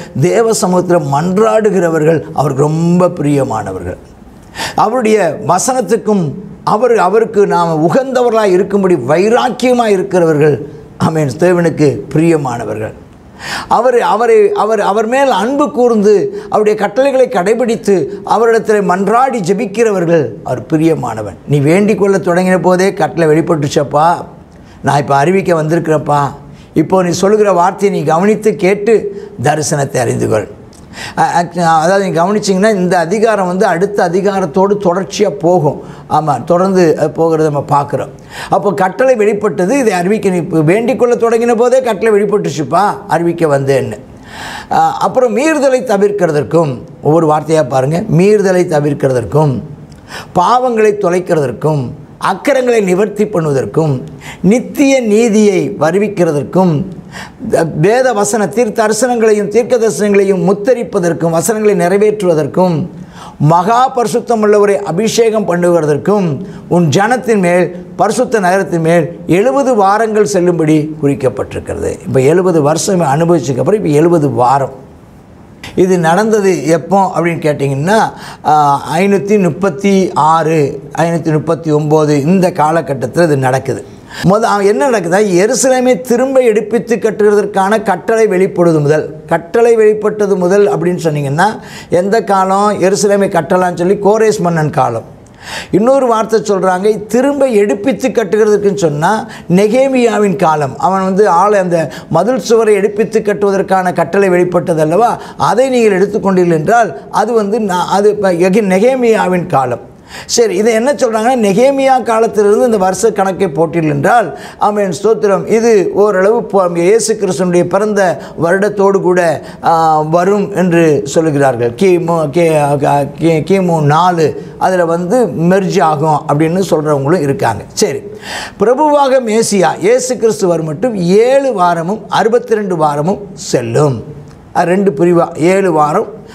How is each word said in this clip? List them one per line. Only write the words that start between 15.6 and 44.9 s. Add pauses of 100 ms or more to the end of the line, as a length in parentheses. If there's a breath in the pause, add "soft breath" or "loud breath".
கூர்ந்து
அவருடைய
கட்டளைகளை
கடைபிடித்து (180 loud breath)
அவரிடத்தில்
மன்றாடி
ஜெபிக்கிறவர்கள் (160)
அவர்
பிரியமானவன். (120)
நீ
வேண்டிக்
கொள்ள
தொடங்கின
போதே
கட்டளை
வெளிப்பட்டுச்சப்பா, (680 loud breath)
நான்
இப்போ
அறிவிக்க
வந்திருக்கிறப்பா, (520 loud breath)
இப்போ
நீ
சொல்லுகிற
வார்த்தையை
நீ
கவனித்து
கேட்டு (200)
தரிசனத்தை
அறிந்து
கொள். (560 loud breath)
அ-,
அ-,
அதாவது
நீ
கவனிச்சிங்கன்னா
இந்த
அதிகாரம்
வந்து
அடுத்த
அதிகாரத்தோடு
தொடர்ச்சியா
போகும். (280 loud breath)
ஆமா,
தொடர்ந்து,
அ,
போகிறத
நம்ம
பார்க்குறோம். (400 loud breath)
அப்போ
கட்டளை
வெளிப்பட்டது,
இதை
அறிவிக்க
நீ
இப்போ
வேண்டிக்
கொள்ள
தொடங்கின
போதே
கட்டளை
வெளிப்பட்டுச்சுப்பா, (240)
அறிவிக்க
வந்தேன்னு. (800 loud breath)
அ,
அப்புறம்